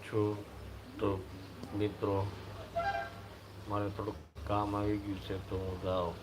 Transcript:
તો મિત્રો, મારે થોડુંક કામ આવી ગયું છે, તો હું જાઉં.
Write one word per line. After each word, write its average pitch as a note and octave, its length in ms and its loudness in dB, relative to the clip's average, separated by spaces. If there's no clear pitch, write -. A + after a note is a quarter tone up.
તો G2+ 1000 2
મિત્રો, G2+ 420 4
મારે G2+ 220 2
થોડુંક G2+ 260 -2
કામ G#2 300 4
આવી G#2 220 4
ગયું G2+ 220 -2
છે, F#2+ 300 -2
તો F#2+ 80 0
હું F#2 240 -2
જાઉં. F#2 420 2